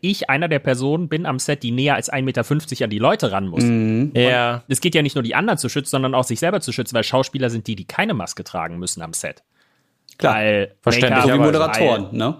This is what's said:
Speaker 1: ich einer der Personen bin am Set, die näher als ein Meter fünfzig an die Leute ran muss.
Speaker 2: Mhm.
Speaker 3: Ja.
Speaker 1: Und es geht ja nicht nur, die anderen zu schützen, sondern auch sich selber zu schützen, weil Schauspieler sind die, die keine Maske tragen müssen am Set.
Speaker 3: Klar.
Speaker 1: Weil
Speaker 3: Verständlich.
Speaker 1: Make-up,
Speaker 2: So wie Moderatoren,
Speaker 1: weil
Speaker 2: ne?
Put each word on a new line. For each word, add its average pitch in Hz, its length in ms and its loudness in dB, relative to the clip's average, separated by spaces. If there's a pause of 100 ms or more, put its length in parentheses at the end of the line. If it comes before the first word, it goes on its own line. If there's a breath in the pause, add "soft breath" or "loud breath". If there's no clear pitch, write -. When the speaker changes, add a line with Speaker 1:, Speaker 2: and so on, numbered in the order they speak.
Speaker 1:
ich 190 280 -2
einer 156 200 0
der 147 100 2
Personen 139 480 0
bin 160 180 -4
am 135 140 -2
Set, 143 240 -4
die 117 80 -2
näher 131 240 2
als - 140 -4
ein 131 160 -2
Meter 127 180 -2
fünfzig 143 400 -2
an 113 60 0
die 104 100 -4
Leute 131 320 2
ran 95 160 -2
muss. - 160 0
Speaker 2:
Mhm. 117 500 2
Speaker 3:
Ja. 123 420 2
Speaker 1:
Und 120 120 -10
es 135 140 -2
geht - 140 0
ja 156 60 4
nicht 143 140 0
nur, 135 80 0
die 117 100 -2
anderen 196 240 2
zu 123 120 -2
schützen, 139 220 -4
sondern 131 220 0
auch 127 120 2
sich 113 140 -4
selber 185 200 0
zu 120 140 -6
schützen, 120 200 -6
weil 113 120 2
Schauspieler 131 440 0
sind 117 180 -6
die, 107 100 -4
die 95 80 -12
keine 208 280 -2
Maske 95 300 -6
tragen 85 360 -6
müssen 87 220 -6
am 82 120 -12
Set. - 300 -10 (720)
Speaker 3:
Klar. - 180 2
Speaker 1:
Weil 107 460 0
Speaker 3:
Verständlich. 127 420 4
Speaker 1:
Make-up, 127 140 4
Speaker 2:
So 139 40 4
wie 147 40 6
Moderatoren, 151 680 2
Speaker 1:
weil 117 60 -6
Speaker 2:
ne? 117 220 -2